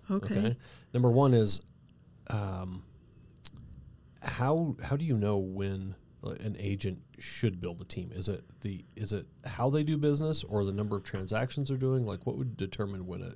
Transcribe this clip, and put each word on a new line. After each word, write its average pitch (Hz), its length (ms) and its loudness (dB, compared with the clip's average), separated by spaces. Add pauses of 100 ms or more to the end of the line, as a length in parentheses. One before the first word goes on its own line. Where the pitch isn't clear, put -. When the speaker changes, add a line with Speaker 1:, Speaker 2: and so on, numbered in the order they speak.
(160)
Speaker 1:
Okay. 208 220 0
Speaker 2:
Okay? 196 180 2 (360)
Number 123 180 6
one 131 220 8
is, 110 300 6 (680)
um, 92 540 -4 (1400)
how, 147 600 2
how - 140 0
do 151 100 -2
you 139 100 4
know 104 220 2
when, 95 560 -4 (260)
like, - 240 -8
an 107 140 -2
agent 98 400 -2 (200)
should 95 440 -2
build 87 180 -6
a - 40 -12
team? 90 300 -8
Is 90 140 -2
it 92 160 -4 (160)
the, 98 240 -6 (100)
is 98 200 -6
it 85 120 -4 (200)
how 127 240 0
they 151 140 2
do 156 120 2
business 147 480 2
or 104 200 0
the 98 80 0
number 101 220 0
of 95 80 -2
transactions 110 680 -2
they're 135 80 0
doing? 131 280 2
Like, 98 200 -6
what - 100 -2
would 127 220 -4
determine 98 480 -4
when 90 160 -6
an 90 120 -10